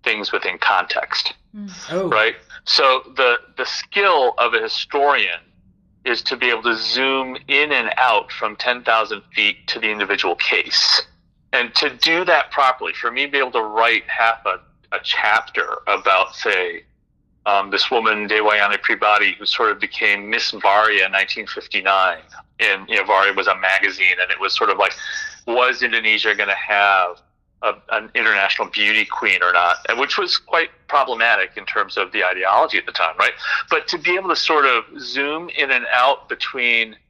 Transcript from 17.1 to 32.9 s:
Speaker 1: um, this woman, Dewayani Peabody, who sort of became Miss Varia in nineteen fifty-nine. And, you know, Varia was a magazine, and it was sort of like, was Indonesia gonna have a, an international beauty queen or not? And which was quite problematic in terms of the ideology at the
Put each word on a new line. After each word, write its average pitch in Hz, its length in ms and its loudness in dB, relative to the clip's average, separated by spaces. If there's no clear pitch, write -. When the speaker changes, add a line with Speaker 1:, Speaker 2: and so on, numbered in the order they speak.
Speaker 1:
um, 101 240 2
this 98 200 0
woman, 110 380 0
Dewayani 104 540 2
Peabody, 104 560 2
who 101 80 -6
sort 110 260 2
of 95 80 -4
became 104 500 0
Miss 113 220 -2
Varia 104 540 4
in 95 60 -4
nineteen 98 340 -2
fifty-nine. 95 760 0
And, 98 280 0
you 110 80 -2
know, 98 80 0
Varia 98 300 4
was 95 120 0
a 95 100 2
magazine, 95 640 2
and 92 100 0
it - 100 -2
was 98 140 -2
sort 107 160 0
of 92 80 0
like, 98 160 2
was 123 360 0
Indonesia 110 520 0
gonna 101 220 -2
have 98 640 2
a, 110 100 0
an 110 180 -6
international 104 540 0
beauty 107 360 0
queen 95 380 -2
or 87 100 2
not? 87 240 4
And 113 100 0
which 139 200 -2
was 180 200 -2
quite 165 320 -2
problematic 117 680 2
in 101 100 -12
terms 101 300 -4
of 95 160 -2
the 98 120 -2
ideology 95 540 2
at - 80 -4
the - 60 -10